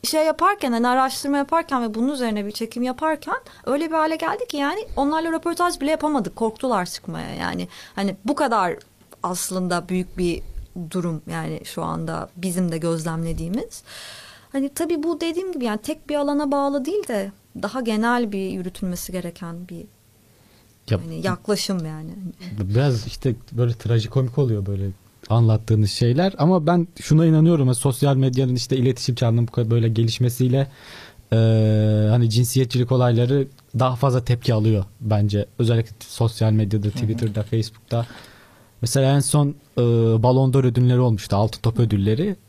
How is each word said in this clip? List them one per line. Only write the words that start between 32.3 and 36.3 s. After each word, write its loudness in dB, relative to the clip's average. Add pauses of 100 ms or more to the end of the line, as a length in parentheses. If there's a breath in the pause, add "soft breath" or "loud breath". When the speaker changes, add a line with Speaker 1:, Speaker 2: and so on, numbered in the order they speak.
Speaker 2:
olayları 4 (320)
daha 2
fazla 2
tepki 0
alıyor 2 (160)
bence. 2 (140)
Özellikle 0 (120)
sosyal 0